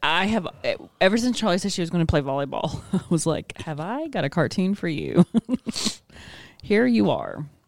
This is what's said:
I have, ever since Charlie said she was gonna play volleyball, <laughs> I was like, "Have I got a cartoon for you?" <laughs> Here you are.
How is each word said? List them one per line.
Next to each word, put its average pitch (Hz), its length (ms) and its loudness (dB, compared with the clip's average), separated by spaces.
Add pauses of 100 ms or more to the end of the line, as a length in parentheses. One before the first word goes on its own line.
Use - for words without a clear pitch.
I 165 260 2
have, 214 200 -2 (540)
ever 190 160 6
since 240 200 0
Charlie 190 200 2
said 196 160 -2
she 185 80 -2
was 165 80 -2
gonna 170 160 2
play 151 160 2
volleyball, 139 640 -2
<laughs> - 60 -16
I 190 160 0
was 160 160 2
like, - 380 -4
"Have 147 180 -8
I 262 260 -6
got 226 160 -4
a 139 60 -2
cartoon 185 440 0
for 180 140 -6
you?" 147 380 4 (640)
<laughs> - 760 -18
Here 220 240 2
you 220 220 4
are. 113 360 -2 (220)